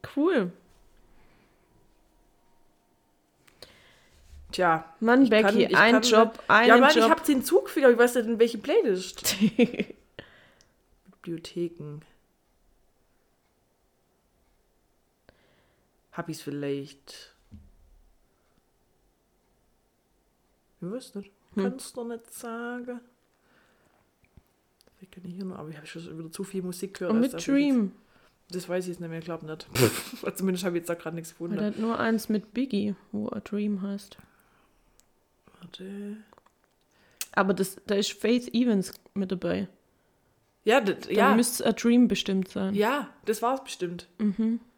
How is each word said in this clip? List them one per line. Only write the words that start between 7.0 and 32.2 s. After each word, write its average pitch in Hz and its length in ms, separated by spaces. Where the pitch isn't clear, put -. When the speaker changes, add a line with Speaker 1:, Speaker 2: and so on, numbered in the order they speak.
Speaker 2:
ich 339 60
hab 320 160
den 302 140
hinzugefügt, 330 440
aber 247 100
ich 226 60
weiß 240 160
nicht, 233 120
in 226 120
welche 233 180
Playlist. 220 800
Speaker 1:
<laughs> - 1700
Speaker 2:
Bibliotheken. 165 880
Hab 170 160
ich's 156 120
vielleicht? 143 920
Ich 175 80
weiß 254 260
nicht. 202 160
Speaker 1:
Hm. 196 80
Speaker 2:
Kannst 254 340
du 240 80
nicht 233 280
sagen. 240 680
Vielleicht - 140
kann 185 140
ich 180 100
hier 196 80
noch, 185 140
aber 156 120
ich 156 80
hab 151 100
schon 165 300
wieder 160 140
zu 196 140
viel 190 160
Musik 180 320
gehört, 185 200
Speaker 1:
Und 226 100
Speaker 2:
als - 20
Speaker 1:
mit 254 80
Speaker 2:
dass - 80
ich - 60
jetzt 277 80
Speaker 1:
Dream. 208 160
Speaker 2:
Das 175 180
weiß 180 160
ich 180 60
jetzt 170 100
nicht 170 80
mehr, 165 100
glaub 165 240
nicht. 156 240
<laughs> - 400
Zumindest 180 260
hab 185 100
ich 170 40
jetzt 170 120
da 170 40
grad 165 220
nichts 165 160
gefunden. 175 260
Speaker 1:
Weil 208 60
da 208 40
hat 208 120
nur 226 200
eins 226 300